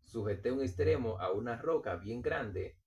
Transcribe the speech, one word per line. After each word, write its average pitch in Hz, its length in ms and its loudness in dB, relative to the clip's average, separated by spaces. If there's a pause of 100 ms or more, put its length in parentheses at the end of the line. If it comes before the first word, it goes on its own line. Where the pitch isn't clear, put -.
Sujeté 107 500 0
un 135 80 0
extremo 139 580 2
a 92 140 0
una 117 240 -2
roca 131 400 0
bien 110 240 -6
grande 110 640 -2